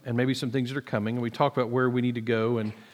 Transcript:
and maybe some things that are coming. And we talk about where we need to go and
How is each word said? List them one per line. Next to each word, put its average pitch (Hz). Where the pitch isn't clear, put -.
and 117
maybe 127
some 127
things 123
that 135
are 139
coming. 110
And 123
we 117
talk 139
about 120
where 127
we 123
need 120
to 117
go 113
and 107